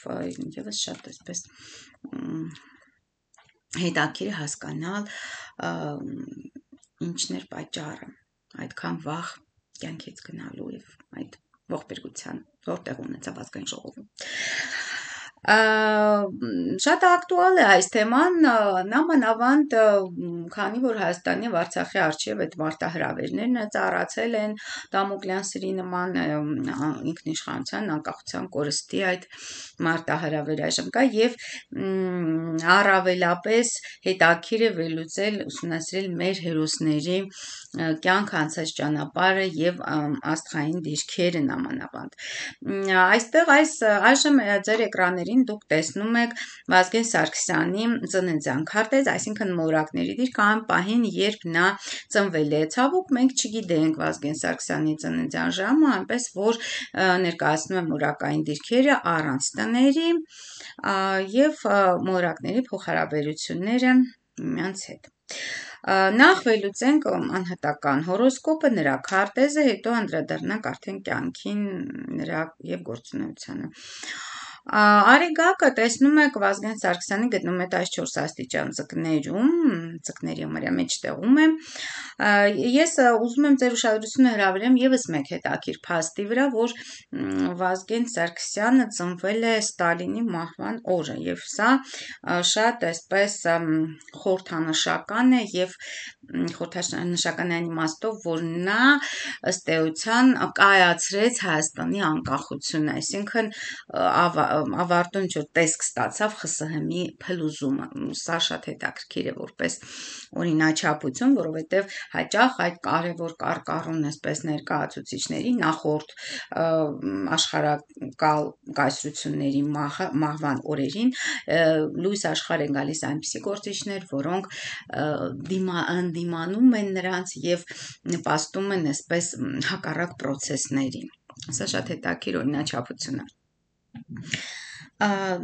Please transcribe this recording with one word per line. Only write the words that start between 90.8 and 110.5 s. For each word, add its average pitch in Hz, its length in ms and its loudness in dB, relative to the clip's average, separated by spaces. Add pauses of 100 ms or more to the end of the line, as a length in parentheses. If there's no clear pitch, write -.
օրը, 180 320 -2
և 175 220 -4
սա, 220 280 0 (520)
ը, 175 200 -2
շատ 220 440 2
այսպես, 196 500 0 (100)
ըմ, 170 220 2 (440)
խորհրդանշական 185 1200 0
է 240 120 4
և, 180 280 -2 (520)
մ, - 220 -2
խորհրդանշական 175 1040 -4
է 170 60 0
այն 170 120 -2
իմաստով, 165 520 -2
որ 165 240 -2 (140)
նա, 185 220 0 (600)
ըստ - 280 -2
էության, 160 640 4 (200)
կայացրեց 196 880 4
Հայաստանի 170 640 -2
անկախությունը, 156 880 -2
այսինքն, 202 560 -4
ը, - 560 -6 (120)
ավա-, 165 320 4
ը, 156 120 2 (160)
ավարտուն 175 500 0
ինչ-որ 156 220 -4
տեսք 160 360 2
ստացավ 208 480 -2
Խ - 160 -10
Ս - 140 -4
Հ 156 180 -4
Մ-ի 160 220 -2 (140)
փլուզումը։ 151 720 -4 (260)
Սա - 260 -4
շատ - 280 -4
հետաքրքիր - 640 -8
է - 60 -6
որպես - 420 -6 (560)
օրինաչափություն, 160 1040 2